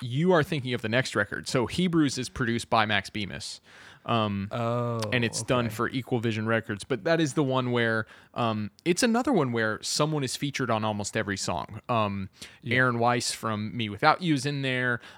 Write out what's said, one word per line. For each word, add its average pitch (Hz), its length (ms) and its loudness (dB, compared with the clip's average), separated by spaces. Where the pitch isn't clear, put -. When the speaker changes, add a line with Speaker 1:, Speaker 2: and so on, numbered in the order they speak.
Speaker 1:
You 143 300 2
are 160 100 6
thinking 131 320 -2
of 110 80 -4
the 107 80 -2
next 127 260 2
record. - 320 -2
So 123 180 2
Hebrews 165 520 2
is 127 120 -4
produced 117 400 -2
by 113 160 6
Max 104 240 0
Bemis. 90 500 -8
Um, 107 480 0
Speaker 2:
Oh, 120 480 -2
Speaker 1:
and 123 120 2
it's 113 180 -2
done 120 240 2
Speaker 2:
okay. 110 80 -6
Speaker 1:
for 117 160 0
Equal 123 280 -2
Vision 110 280 -2
Records. 110 380 0
But 135 200 -2
that 165 160 2
is 147 140 0
the 156 80 2
one 127 300 0
where, 113 340 2
um, 110 360 0
it's 175 180 2
another 240 300 2
one 139 200 2
where 110 300 0
someone 151 420 0
is 123 120 -4
featured 135 340 -2
on 107 140 2
almost 104 320 -2
every 98 220 0
song. 90 500 -4
Um, 101 400 0
Speaker 2:
Yeah. 123 140 -2
Speaker 1:
Aaron 127 220 4
Weiss 120 340 2
from 107 440 -4
Me 110 140 -2
Without 139 320 2
You 160 120 2
is 131 100 0
in 143 180 -2
there. 127 380 0